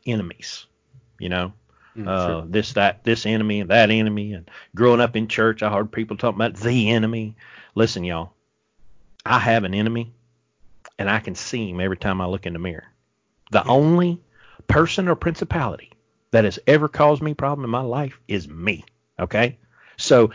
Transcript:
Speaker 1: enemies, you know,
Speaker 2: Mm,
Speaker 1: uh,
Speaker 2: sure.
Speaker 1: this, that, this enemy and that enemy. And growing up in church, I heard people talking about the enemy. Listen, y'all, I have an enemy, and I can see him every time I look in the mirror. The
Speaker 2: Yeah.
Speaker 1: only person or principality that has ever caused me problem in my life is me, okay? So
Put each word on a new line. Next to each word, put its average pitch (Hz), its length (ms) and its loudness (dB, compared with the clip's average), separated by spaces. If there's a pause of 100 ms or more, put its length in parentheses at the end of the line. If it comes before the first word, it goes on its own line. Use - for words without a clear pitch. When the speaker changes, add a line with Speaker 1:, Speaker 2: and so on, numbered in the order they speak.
Speaker 1:
enemies, 104 600 -8 (520)
you 90 120 -10
know, 90 220 -4 (440)
Speaker 2:
Mm, 107 100 -10
Speaker 1:
uh, 95 200 -2
Speaker 2:
sure. 82 200 -4
Speaker 1:
this, 104 280 -2
that, 101 300 2
this 113 220 0
enemy 107 340 0
and 90 100 -6
that 107 200 6
enemy. 107 440 -2
And 87 160 -16 (260)
growing 120 240 6
up 117 160 0
in 110 120 -2
church, 110 340 0
I 107 100 0
heard 107 180 -2
people 110 260 -6
talking 107 240 -2
about 117 160 -2
the 113 340 0
enemy. 110 460 -2 (380)
Listen, 107 300 0
y'all, 85 280 -6 (960)
I 120 120 2
have 113 260 2
an 95 100 -4
enemy, 113 380 -4 (840)
and 98 120 -4
I 107 100 0
can 95 140 -10
see 113 360 -8
him 90 100 -6
every 95 160 -2
time 95 240 -4
I 90 60 -4
look 95 200 -6
in 85 80 -6
the 85 40 -10
mirror. 85 280 -10 (640)
The 101 140 4
Speaker 2:
Yeah. 117 80 0
Speaker 1:
only 170 480 4 (480)
person 170 400 2
or 175 80 2
principality 165 760 -4 (380)
that 113 140 4
has 98 220 -2
ever 147 220 4
caused 147 340 4
me 151 120 -4
problem 143 300 -4
in 117 60 -4
my 120 120 -2
life 135 460 -6
is 87 200 -4
me, 85 360 -6 (340)
okay? 110 400 0 (380)
So 120 380 6